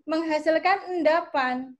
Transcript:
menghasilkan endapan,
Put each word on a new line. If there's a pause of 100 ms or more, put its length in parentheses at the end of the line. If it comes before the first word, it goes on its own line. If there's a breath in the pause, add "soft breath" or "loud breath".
menghasilkan
endapan,